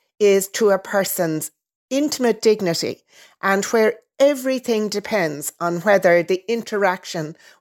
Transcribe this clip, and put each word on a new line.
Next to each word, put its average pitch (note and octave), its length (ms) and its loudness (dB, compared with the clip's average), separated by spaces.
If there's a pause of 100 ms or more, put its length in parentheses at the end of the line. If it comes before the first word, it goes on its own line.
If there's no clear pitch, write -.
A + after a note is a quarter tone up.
(200)
is G3 300 4
to G#3 200 2
a F#3+ 80 2
person's F3 720 -4 (400)
intimate B3+ 500 0
dignity G#3 640 0 (400)
and G3 220 0
where A3 300 0 (260)
everything B3+ 680 0
depends F#3 720 -4
on F3 220 -4
whether F3+ 420 4
the F#3 240 -2
interaction F#3+ 920 -4 (240)